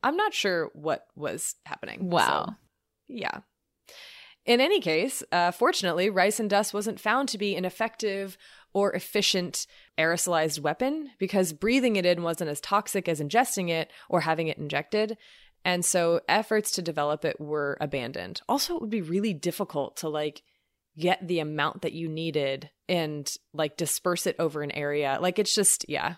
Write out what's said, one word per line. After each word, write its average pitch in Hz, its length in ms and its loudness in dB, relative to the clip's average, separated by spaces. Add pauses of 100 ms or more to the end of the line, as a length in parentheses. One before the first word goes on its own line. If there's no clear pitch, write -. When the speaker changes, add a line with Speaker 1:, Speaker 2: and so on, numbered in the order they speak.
Speaker 1:
I'm 277 140 2
not 415 160 2
sure 175 400 0
what 151 320 -4 (100)
was 143 400 -6 (100)
happening. - 440 -8
Speaker 2:
Wow. 76 380 4
Speaker 1:
So, - 80 -8 (540)
yeah. 233 300 -6 (1040)
In 240 160 4
any 349 180 4
case, 175 420 0 (120)
uh, 175 180 4
fortunately, 185 580 2
ricin 208 380 2
dust 202 260 2
wasn't 208 280 -4
found 254 280 2
to 220 80 -6
be 196 180 0
an 185 100 -2
effective 196 720 -4 (360)
or 196 200 2
efficient 185 760 -2 (300)
aerosolized 160 640 2
weapon 262 580 -2
because 185 360 2
breathing 233 440 2
it 180 80 2
in 175 180 4
wasn't 165 260 -2
as 147 120 -4
toxic 202 480 0
as 160 100 0
ingesting 175 500 0
it 165 220 -2 (180)
or 175 120 4
having 160 260 0
it 151 100 -4
injected. 208 600 -2 (480)
And 180 180 2
so 170 460 4
efforts 214 420 2
to 190 100 -2
develop 151 440 -2
it - 160 0
were 147 400 -2
abandoned. 131 680 -6
Also, - 280 0
it 330 60 -4
would 220 80 -6
be 214 120 -2
really 190 320 0
difficult 156 640 -4
to, 165 100 -6
like, 151 340 -4 (560)
get 175 300 0
the 170 120 0
amount 151 420 -2
that 165 100 -4
you 165 160 -6
needed 147 640 -2 (180)
and, 151 420 -2 (240)
like, 151 220 -2
disperse 170 500 -2
it 170 140 -2
over 151 240 0
an 143 80 -4
area. 147 480 0
Like, 180 180 0
it's 208 160 2
just, - 360 2
yeah. 143 280 -2